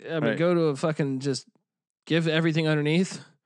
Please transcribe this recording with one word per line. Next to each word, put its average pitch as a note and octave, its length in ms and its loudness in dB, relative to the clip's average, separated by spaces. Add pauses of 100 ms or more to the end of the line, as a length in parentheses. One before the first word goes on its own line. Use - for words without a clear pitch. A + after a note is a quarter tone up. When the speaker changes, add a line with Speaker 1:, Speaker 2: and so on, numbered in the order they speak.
Speaker 1:
I E3 60 -6
mean, D#3 80 -2
Speaker 2:
Right. A2+ 140 0
Speaker 1:
go F3 160 2
to E3+ 100 2
a D3+ 120 0
fucking, C#3+ 440 -2
just C3 280 -4 (600)
give E3 200 0
everything D#3+ 400 2
underneath. D#3 560 0 (220)